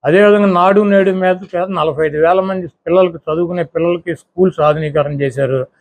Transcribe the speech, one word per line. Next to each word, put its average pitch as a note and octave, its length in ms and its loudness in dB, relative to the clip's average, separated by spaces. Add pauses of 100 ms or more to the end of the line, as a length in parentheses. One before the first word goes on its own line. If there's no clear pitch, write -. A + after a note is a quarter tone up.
అదేవిధంగా G3+ 420 4
నాడు F#3+ 340 4
నేడు G3 300 2
మీద F#3 240 0
చేత F#3 340 -6
నలభై D#3 360 -2
ఐదు D3+ 120 -4
వేల E3+ 220 2
మంది F#3+ 280 -4
పిల్లలకి, F3 480 0
చదువుకునే E3+ 480 -4
పిల్లలకి E3+ 520 -4
స్కూల్స్ F3+ 440 -2
ఆధునీకరణ D3 640 0
చేశారు. C3 460 -2 (140)